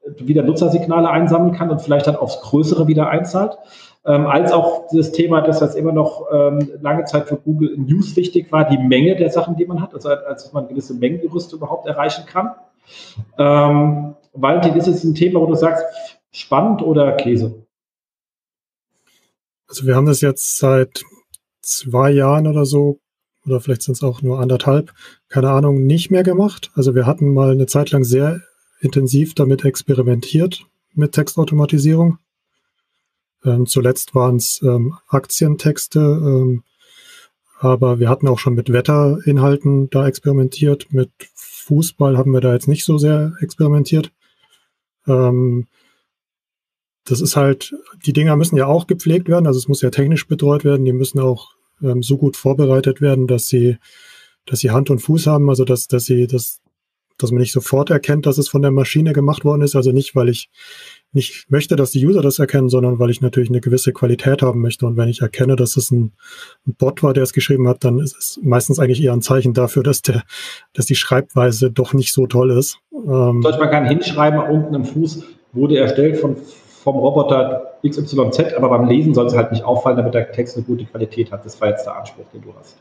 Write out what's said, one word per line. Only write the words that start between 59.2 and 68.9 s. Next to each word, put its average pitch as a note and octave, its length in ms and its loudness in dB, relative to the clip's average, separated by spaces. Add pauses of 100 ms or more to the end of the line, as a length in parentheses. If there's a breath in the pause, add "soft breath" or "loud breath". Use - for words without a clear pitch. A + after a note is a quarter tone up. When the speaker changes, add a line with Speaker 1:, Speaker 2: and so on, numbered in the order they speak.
Speaker 2:
worden D3 180 0
ist, C#3+ 140 0
also C3 160 2
nicht, C3+ 240 -2
weil B2 140 2
ich - 200 -6 (640 loud breath)
nicht - 360 -4
möchte, D3+ 240 0
dass C#3 160 0
die C3+ 120 0
User F3 200 2
das C#3 160 0
erkennen, C3+ 300 0
sondern B2 280 0
weil A#2+ 140 2
ich A#2 100 -2
natürlich B2 280 0
eine B2 120 0
gewisse B2+ 320 0
Qualität B2+ 480 0
haben B2 200 0
möchte. A#2 260 -2
Und A#2 100 -2
wenn A#2 120 0
ich A#2+ 120 -4
erkenne, B2+ 340 0
dass B2 220 0
es - 140 -2
ein, A#2 220 0 (520 loud breath)
ein B2+ 80 -4
Bot C3+ 300 -2
war, C#3 100 2
der C3+ 80 2
es B2+ 120 -2
geschrieben C3 340 2
hat, B2 160 0
dann B2 160 2
ist D3 180 -6
es - 240 -12
meistens B2 380 0
eigentlich B2+ 240 2